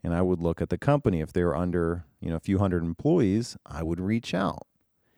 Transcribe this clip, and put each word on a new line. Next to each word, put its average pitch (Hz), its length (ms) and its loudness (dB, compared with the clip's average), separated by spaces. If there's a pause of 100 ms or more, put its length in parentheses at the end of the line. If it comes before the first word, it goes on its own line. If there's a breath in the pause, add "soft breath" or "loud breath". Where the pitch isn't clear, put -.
And 85 80 -2
I 87 120 2
would 90 180 2
look 85 180 0
at 82 100 -2
the 87 100 0
company. 127 420 2
If 78 120 -6
they 90 100 2
were 82 120 2
under, 85 500 0 (140)
you 85 120 -6
know, 82 40 -2
a 80 40 -4
few 95 180 0
hundred 90 260 2
employees, 113 800 0
I 78 200 -8
would 82 160 -2
reach 107 340 -2
out 190 320 -4 (520)